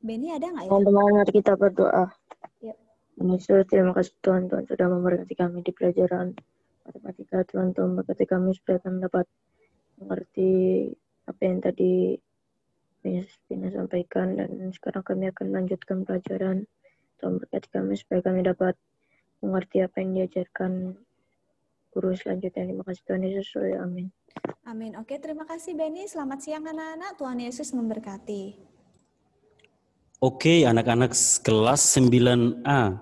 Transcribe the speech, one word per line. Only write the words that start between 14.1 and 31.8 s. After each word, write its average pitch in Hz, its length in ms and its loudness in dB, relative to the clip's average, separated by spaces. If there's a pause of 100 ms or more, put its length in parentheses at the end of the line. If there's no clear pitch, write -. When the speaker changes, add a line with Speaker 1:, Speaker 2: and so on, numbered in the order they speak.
Speaker 2:
dan 196 320 -6
sekarang 185 320 -8
kami 190 320 -4
akan 190 160 -6
melanjutkan 185 560 -4
pelajaran. 190 560 -4 (560)
Tuhan 185 240 -4
berkati - 320 -8
kami 196 240 -2
supaya 180 240 -2
kami 185 240 0
dapat 185 320 0 (640)
mengerti 190 400 -2
apa 185 160 -4
yang 190 160 -4
diajarkan 185 800 -4 (960)
guru 185 240 0
selanjutnya. 185 560 -6
Terima 185 160 -8
kasih 180 160 -10
Tuhan 185 240 -2
Yesus. 196 240 -4 (320)
Amin. 180 320 -8 (480)
Speaker 1:
Amin. 220 320 -12
Oke, 226 240 -12
terima 311 240 -12
kasih 330 320 -12
Benny. 320 320 -6
Selamat 277 320 -8
siang 311 240 -10
anak-anak. 320 560 -10
Tuhan 254 240 -6
Yesus 240 320 -10
memberkati. 208 1040 -8 (1400)
Speaker 3:
Oke, 156 480 4
anak-anak 117 480 2
s-, - 240 2
kelas 113 560 4